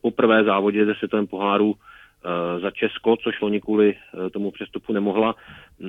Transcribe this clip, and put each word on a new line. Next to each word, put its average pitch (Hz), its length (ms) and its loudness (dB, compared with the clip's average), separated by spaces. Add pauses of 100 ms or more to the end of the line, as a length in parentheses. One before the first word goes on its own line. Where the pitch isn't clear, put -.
poprvé 113 440 4
závodit 104 420 2
ve 104 80 0
světovém 104 320 -2
poháru, 101 480 0
eh, 87 840 -8
za 95 100 -4
Česko, 113 460 -2
což - 240 -6
loni 104 200 -2
kvůli, 104 340 2
eh, 92 360 -10
tomu 101 200 -6
přestupu - 420 -10
nemohla. 104 420 0 (540)